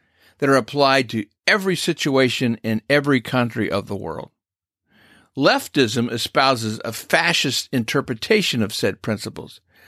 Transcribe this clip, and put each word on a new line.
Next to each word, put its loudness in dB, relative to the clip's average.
that 0
are 4
applied 2
to -4
every 2
situation 0
in -2
every 2
country -2
of -2
the -6
world. -8
Leftism 2
espouses 0
a -6
fascist 0
interpretation 0
of -2
said -2
principles, -8